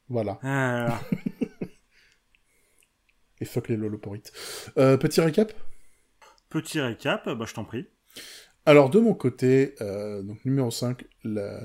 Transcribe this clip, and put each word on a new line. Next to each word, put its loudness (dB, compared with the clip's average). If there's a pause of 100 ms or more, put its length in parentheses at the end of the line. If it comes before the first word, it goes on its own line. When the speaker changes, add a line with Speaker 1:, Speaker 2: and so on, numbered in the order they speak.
Speaker 1:
Voilà. -2
Speaker 2:
Ah -6
là -2
là. -2
Speaker 1:
<laughs> -8 (1700)
Et -10
fuck -6
les -2
loloporites. -8 (460)
Euh, 6
petit 2
récap ? 2 (960)
Speaker 2:
Petit -4
récap, -4
bah, -4
je -12
t'en -8
prie. -10 (800)
Speaker 1:
Alors, 8
de 6
mon 6
côté, 2
euh, -8
donc -12
numéro 0
cinq, -6 (180)
la, -6